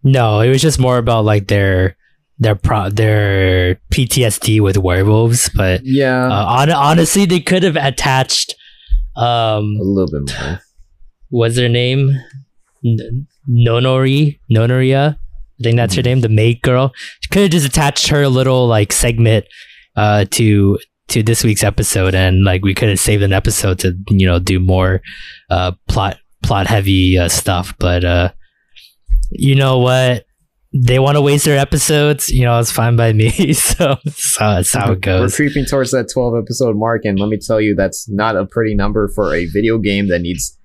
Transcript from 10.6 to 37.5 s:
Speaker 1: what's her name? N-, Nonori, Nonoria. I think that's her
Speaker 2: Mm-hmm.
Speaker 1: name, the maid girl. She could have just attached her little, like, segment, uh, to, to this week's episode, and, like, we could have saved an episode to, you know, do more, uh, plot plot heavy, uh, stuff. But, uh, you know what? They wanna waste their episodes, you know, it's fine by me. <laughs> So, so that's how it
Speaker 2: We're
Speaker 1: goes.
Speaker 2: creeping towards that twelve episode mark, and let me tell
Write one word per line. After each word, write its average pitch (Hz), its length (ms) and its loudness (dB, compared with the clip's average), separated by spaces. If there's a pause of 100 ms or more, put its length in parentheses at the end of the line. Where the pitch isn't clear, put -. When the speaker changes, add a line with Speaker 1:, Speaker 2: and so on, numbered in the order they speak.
Speaker 1:
what's 117 280 0
her 123 100 0
name? 131 500 0 (680)
N-, 117 420 -4 (240)
Nonori, 131 880 2 (120)
Nonoria. 131 680 2 (400)
I - 40 -10
think 117 140 2
that's 113 180 0
her 127 80 -2
Speaker 2:
Mm-hmm. 120 60 0
Speaker 1:
name, 127 120 2
the 117 80 0
maid 110 340 2
girl. 131 300 0 (280)
She - 100 -12
could 147 120 2
have 160 80 2
just 151 160 2
attached 143 420 -2
her 143 200 2
little, 127 400 2
like, 107 240 2
segment, 113 540 2 (500)
uh, 104 360 2
to, 101 460 2 (300)
to 117 140 -2
this 113 200 0
week's 110 220 0
episode, 98 500 0
and, 92 300 2
like, 95 200 0
we 98 100 0
could 113 160 0
have 98 100 -2
saved 104 220 0
an 101 100 0
episode 95 480 -2
to, 90 160 -2 (140)
you 95 160 2
know, 87 120 2
do 90 220 0
more, 92 400 0 (500)
uh, 90 220 -2 (160)
plot 98 300 -2 (280)
plot 98 200 0
heavy, 95 520 2
uh, 87 100 0
stuff. 90 500 -4
But, 90 260 0
uh, 87 260 0 (1000)
you 139 240 0
know 135 240 2
what? 123 460 0 (480)
They 127 260 2
wanna 143 240 2
waste 143 240 2
their 143 120 2
episodes, 147 680 0
you 123 160 2
know, 120 140 2
it's 117 140 -2
fine 117 240 0
by 117 160 2
me. 107 180 2
<laughs> - 240 0
So, - 420 0 (140)
so - 340 -6
that's 95 280 0
how 101 140 -2
it - 40 0
Speaker 2:
We're 95 60 2
Speaker 1:
goes. 95 400 -2
Speaker 2:
creeping 147 280 -2
towards 131 280 -2
that 123 200 -2
twelve 120 240 -2
episode 117 400 -2
mark, 113 280 -2
and 98 140 0
let 101 100 -2
me 107 100 -2
tell 110 220 -2